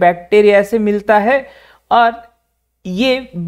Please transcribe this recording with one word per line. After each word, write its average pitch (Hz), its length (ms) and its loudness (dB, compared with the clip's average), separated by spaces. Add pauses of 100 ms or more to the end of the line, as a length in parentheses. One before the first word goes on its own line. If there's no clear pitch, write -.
बैक्टीरिया 202 560 2
से 220 160 -2
मिलता 208 400 0
है 262 260 0 (460)
और 233 340 0 (600)
ये 247 440 -4 (200)